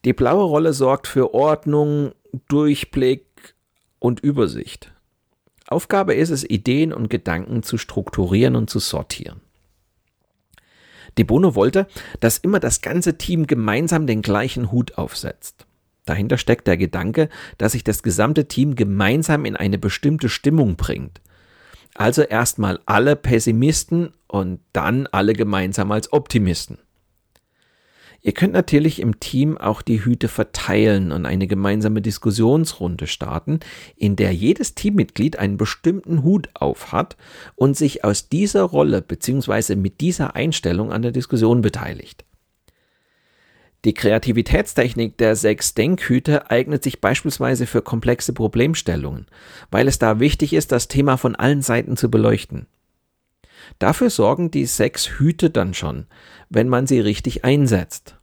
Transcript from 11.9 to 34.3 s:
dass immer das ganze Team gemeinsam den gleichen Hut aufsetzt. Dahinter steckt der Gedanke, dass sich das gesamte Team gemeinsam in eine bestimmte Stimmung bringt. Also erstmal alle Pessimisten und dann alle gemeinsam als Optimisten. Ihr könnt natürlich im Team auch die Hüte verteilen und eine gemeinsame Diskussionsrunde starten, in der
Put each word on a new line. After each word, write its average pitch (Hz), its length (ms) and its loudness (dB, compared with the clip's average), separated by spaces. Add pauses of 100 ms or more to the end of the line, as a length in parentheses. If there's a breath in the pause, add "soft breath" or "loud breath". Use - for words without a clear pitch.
dass - 200 2
immer 190 200 0
das - 220 -2
ganze 170 360 -2
Team 165 280 0
gemeinsam 143 600 0
den 107 160 0
gleichen 113 480 -2
Hut - 260 -2
aufsetzt. - 680 -10 (380)
Dahinter 104 340 -2
steckt - 260 0
der 87 120 4
Gedanke, 92 520 -2 (300 loud breath)
dass 110 140 0
sich 117 100 -6
das 107 180 -2
gesamte 117 460 0
Team 139 280 0
gemeinsam 117 680 0
in - 100 -4
eine 101 220 0
bestimmte 131 520 0
Stimmung 143 480 2
bringt. - 440 -6 (720 soft breath)
Also 131 300 2
erstmal 107 600 0
alle 123 300 4
Pessimisten 131 1000 0 (140)
und 92 340 -4 (120)
dann 104 340 -2
alle 98 260 2
gemeinsam 101 580 -2
als 107 200 -4
Optimisten. 107 680 0 (1400 soft breath)
Ihr - 100 -2
könnt 196 200 2
natürlich 151 460 2
im 110 200 -2
Team 147 380 0
auch - 240 -4
die 110 240 -2
Hüte 120 220 0
verteilen 101 840 0
und 80 140 -4
eine 92 220 -2
gemeinsame 104 560 0
Diskussionsrunde 113 1040 0
starten, - 540 -6 (340 loud breath)
in 101 200 0
der 95 160 2